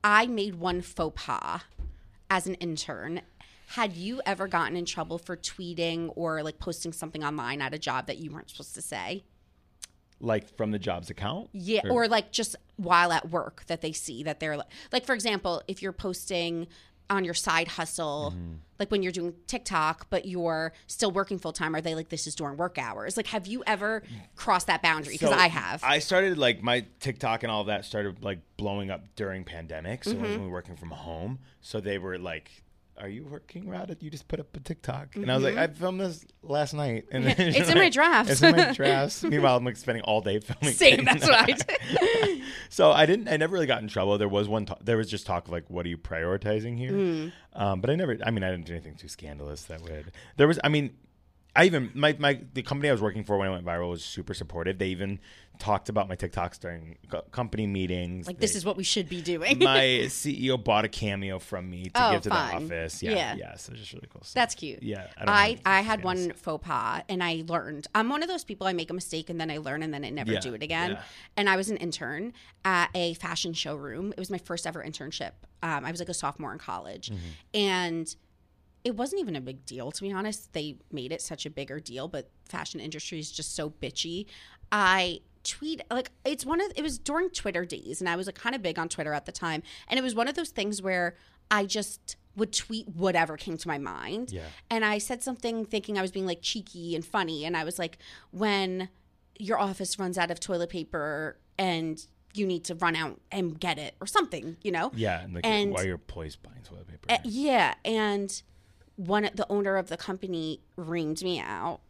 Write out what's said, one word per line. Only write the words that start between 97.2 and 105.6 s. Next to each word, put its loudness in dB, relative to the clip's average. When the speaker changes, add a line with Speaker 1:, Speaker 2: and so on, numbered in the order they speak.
Speaker 1:
And -2
I 0
was -6
like, -6
"When 0
your 0
office -2
runs -4
out 2
of -4
toilet -2
paper -6
and -2
you 0
need -2
to -6
run 2
out -4
and -2
get -2
it," -10
or -8
something, -2
you -2
know? 0
Speaker 2:
Yeah, 0
and, -12
like, -2
Speaker 1:
And 2